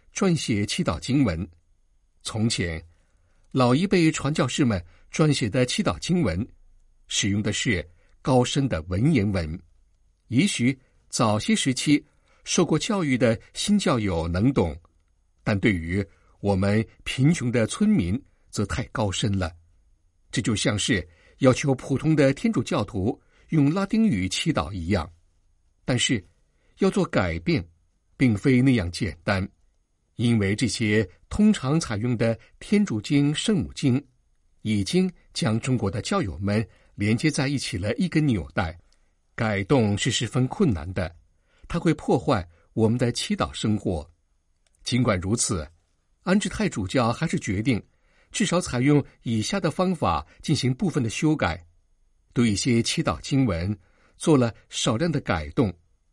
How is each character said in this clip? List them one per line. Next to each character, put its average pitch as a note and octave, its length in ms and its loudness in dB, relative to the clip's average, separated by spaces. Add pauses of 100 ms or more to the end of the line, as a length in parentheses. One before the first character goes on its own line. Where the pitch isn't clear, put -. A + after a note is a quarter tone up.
(140)
撰 F#3 200 2
写 G#2 320 0
祈 - 160 -4
祷 F#2+ 160 -2
经 C3+ 280 0
文。 E2+ 200 -2 (800)
从 A2 240 -2
前， E2+ 340 -4 (680)
老 B2+ 240 4
一 E3+ 100 0
辈 F3 240 4
传 D3+ 240 -2
教 D#3+ 140 0
士 - 160 -2
们 G#2+ 200 0 (280)
撰 D#3 220 2
写 B2 160 -2
的 B2+ 160 2
祈 - 180 -4
祷 - 160 -2
经 F3 220 0
文， F#2+ 240 0 (640)
使 - 220 -2
用 G2+ 140 0
的 G#2 100 -2
是 F#2+ 340 -2 (340)
高 B2+ 220 4
深 C3+ 240 0
的 F2+ 160 -2
文 F#2+ 300 0
言 G#2+ 180 2
文。 E2 300 -4 (640)
也 A#2+ 180 2
许 C3 320 0 (320)
早 G#2+ 300 2
些 A3+ 160 0
时 C3+ 180 -2
期 D3 320 2 (380)
受 - 220 0
过 D#3+ 120 0
教 G3+ 240 -2
育 C3+ 160 2
的 A2+ 220 2 (140)
新 G3+ 260 0
教 D#3+ 180 2
友 F2+ 300 0
能 F#2 240 2
懂， F#2+ 260 0 (680)
但 G#2+ 140 0
对 G#2 160 2
于 F2 320 -2 (360)
我 G2+ 120 0
们 G2+ 320 2 (200)
贫 C#3+ 280 2
穷 B2 160 -2
的 A2+ 180 2
村 - 220 0
民 A#2 320 0 (280)
则 G#2+ 160 -2
太 - 200 -6
高 G#2+ 240 -2
深 G2+ 280 -2
了。 F2 160 -2 (800)
这 C3 100 -2
就 A#2+ 120 0
像 G#2+ 240 0
是 G2 300 -2 (320)
要 E3 140 6
求 C#3+ 220 0
普 C3 220 -4
通 D#3 180 2
的 C#3 180 4
天 A3+ 180 -2
主 C3+ 100 -2
教 C#3 220 -2
徒 G2+ 360 -2 (300)
用 D3 240 2
拉 G3 120 0
丁 A3 200 2
语 G2 220 2
祈 - 260 -2
祷 F2+ 180 -2
一 F2 160 -6
样。 F2 220 0 (760)
但 C3 120 0
是 A#2+ 240 0 (580)
要 F#3+ 120 4
做 F#3 140 2
改 F2 340 -2
变， A2+ 260 0 (520)
并 B2 180 4
非 B2+ 260 4
那 C3+ 120 4
样 F2+ 180 0
简 - 320 -6
单， G2 240 0 (680)
因 A#2 200 2
为 G2 160 2
这 A2+ 140 0
些 G#2+ 420 0 (200)
通 G#3+ 220 4
常 D3+ 280 0
采 A#2+ 160 -4
用 A#2+ 220 -2
的 A2+ 200 0 (220)
天 G#3 260 0
主 A2+ 140 -4
经、 C#3+ 340 2
圣 G3 260 0
母 D#2+ 120 -4
经， C3+ 340 0 (580)
已 G#2 200 0
经 F#3 260 0 (240)
将 A2+ 240 -2
中 B2+ 200 -2
国 G2+ 120 -2
的 G2+ 120 -6
教 G3 200 -2
友 F2 180 -6
们 G#2 280 0 (280)
连 G#2 200 2
接 D3+ 160 0
在 C#3+ 160 -2
一 C#3+ 100 -2
起 - 200 -6
了 G#2 160 -4
一 F3+ 160 -2
根 D#3 160 2
纽 G#2 280 0
带， E2+ 240 -4 (560)
改 G#2+ 300 -2
动 G#2+ 340 2
是 B2+ 140 -2
十 A2+ 160 -2
分 B2+ 220 0
困 F3+ 240 0
难 E2+ 200 -6
的， F2 220 -4 (540)
它 E3+ 100 -4
会 D#3+ 140 2
破 A#3+ 260 0
坏 A#2 260 0 (280)
我 A2 160 2
们 A#2 80 0
的 B2 120 0
祈 - 240 -4
祷 - 200 -4
生 G#2+ 240 -2
活。 E2+ 340 -6 (720)
尽 A#2+ 180 -2
管 A2 200 2
如 F#2+ 160 -2
此， E2 280 -4 (580)
安 F#3+ 140 2
治 G3+ 120 0
泰 - 180 -4
主 G#2 180 -4
教 A#2 280 0
还 D#3 120 -4
是 E3 140 -2
决 G#2 240 -4
定 A#2+ 180 0 (480)
至 - 160 -2
少 F3 140 0
采 B2+ 220 -4
用 C#3+ 200 4 (220)
以 A2+ 180 0
下 G3 160 -4
的 F3 140 -2
方 F#3 240 0
法 E2+ 320 -2 (140)
进 - 120 0
行 B2 200 0
部 A2+ 160 -2
分 D3 120 -2
的 A#2 80 -2
修 D#3 240 0
改： G#2+ 320 -2 (680)
对 A#2+ 180 2
一 G2 60 0
些 A#2 260 2
祈 - 180 -2
祷 A#2 200 -4
经 C3+ 240 0
文 F#2+ 320 -2 (400)
做 D#3+ 180 4
了 A#2+ 180 2 (160)
少 - 280 -2
量 E3 140 -2
的 C#3 100 -2
改 D#2+ 300 -2
动， F3+ 200 0 (420)